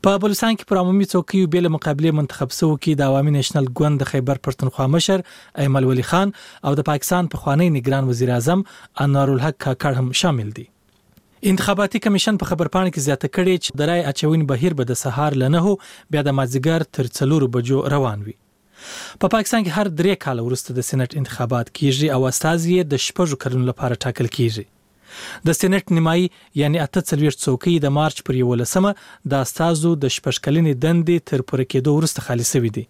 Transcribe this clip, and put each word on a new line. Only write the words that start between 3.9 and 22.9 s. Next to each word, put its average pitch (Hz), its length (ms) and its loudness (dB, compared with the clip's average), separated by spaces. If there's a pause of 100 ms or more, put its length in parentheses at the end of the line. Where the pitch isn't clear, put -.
د - 80 -4
خیبر 135 360 -2
پښتونخوا 131 480 -2
مشر 180 300 2 (400)
ایمل 135 260 2
ولی 127 200 0
خان 196 220 2 (320)
او 139 160 0
د - 100 -2
پاکستان 175 440 -2
پخوانی 151 360 0
نگران 135 400 0
وزیر 123 260 0
اعظم 170 280 2 (360)
انوار 139 340 2
الحق 139 320 -2
کاکړ 131 340 -2
هم 127 220 -2
شامل 120 340 0
دي. - 100 -14 (760)
انتخاباتي 196 560 0
کمیشن 202 440 0
په 151 80 -6
خبرپاڼه 180 400 0
کې 139 160 -4
زیاته 143 220 -2
کړې 185 260 0 (100)
چې - 180 -6
د 151 100 0
رای 175 180 0
اچونې 156 420 0
بهیر 147 280 0
به 123 100 -2
د 117 140 -2
سهار 139 380 0
له 135 140 2
نهو 190 180 2 (360)
بیا 147 120 0
د 135 160 0
مازدیګر 135 480 0 (120)
تر 127 200 -2
څلورو 139 380 2
بجو 131 260 0 (140)
روان 107 320 -2
وي. - 100 -16 (840)
په 190 140 2
پاکستان 220 300 0
کې 175 140 -2
هر 196 200 -2
درې 180 280 2
کاله 120 200 -2
وروسته 123 320 -4
د 123 120 -4
سینټ 131 320 -2
انتخابات 120 580 -4
کیږي 139 340 2
او 131 160 2
استازي 165 400 0
یې 180 220 2